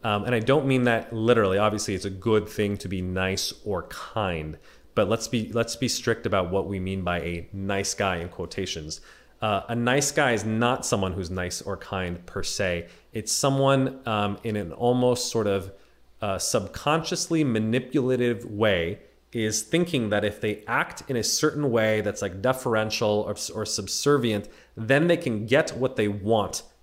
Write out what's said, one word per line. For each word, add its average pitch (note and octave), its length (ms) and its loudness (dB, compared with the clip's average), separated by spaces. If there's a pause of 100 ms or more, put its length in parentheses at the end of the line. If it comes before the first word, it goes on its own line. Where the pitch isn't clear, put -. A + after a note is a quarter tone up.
um, G#2 200 0
and B2 100 0
I A#2 60 2
don't C3+ 260 2
mean C3 200 4
that A#2 280 0
literally, A2 460 4
obviously G#2 340 2
it's F#2 120 -4
a G2+ 40 -4
good G2+ 400 2
thing G2+ 280 -2
to F#2+ 100 -10
be F#2 140 -4
nice F#2+ 520 -2 (120)
or F#2 180 -2
kind, E2 760 -4 (380)
but G2+ 140 4
let's A2+ 180 0
be, A2+ 260 -2
let's A2+ 220 0
be C3 120 -2
strict - 380 -2
about F#2+ 240 0
what F#2+ 160 0
we F#2+ 140 -4
mean F#2+ 240 -4
by F2 160 0
a E2+ 340 -6
nice G2 400 -2
guy F#2+ 240 0
in E2+ 120 -6
quotations. E2+ 720 -8 (400)
Uh, G2+ 260 0
a A#2 80 -4
nice B2+ 360 2
guy C#3 200 2
is G#2 120 0
not A#2 420 0
someone G2 260 0
who's F2 180 -4
nice F2+ 320 -4
or G2 160 -6
kind F2+ 480 -6
per - 160 -8
se. F2 460 -2 (260)
It's A2 180 -6
someone, C3+ 760 4
um, G#2 360 0
in A2 120 -2
an F#2 160 -4
almost B2 580 2
sort A2 160 0
of, G2 260 0 (500)
uh, G2 180 -2
subconsciously D#3 1040 0
manipulative B2 1000 2
way G2+ 540 2 (340)
is A2 280 0
thinking E3 480 0
that G#2 140 2
if G#2 160 -2
they G#2 280 -2
act C3+ 420 -2
in B2+ 80 0
a A2 60 0
certain D3 460 0
way A2 300 4
that's, G2+ 220 -2
like, F#2+ 200 -6
deferential A2 840 2
or, G2+ 80 -4 (180)
or G#2+ 120 -4
subservient, A2+ 840 0 (280)
then C3+ 320 2
they E3+ 100 4
can A#2 280 -2
get C3+ 320 2
what B2+ 200 -2
they G#2+ 100 2
want G#2 560 0 (180)